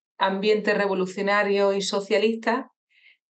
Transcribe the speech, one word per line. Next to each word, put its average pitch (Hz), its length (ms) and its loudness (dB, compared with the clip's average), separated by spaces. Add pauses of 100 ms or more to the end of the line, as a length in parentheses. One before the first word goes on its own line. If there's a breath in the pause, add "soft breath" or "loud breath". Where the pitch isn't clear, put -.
(180)
ambiente 202 560 0
revolucionario 196 1000 0
y 196 80 -2
socialista, 220 880 -2 (600 soft breath)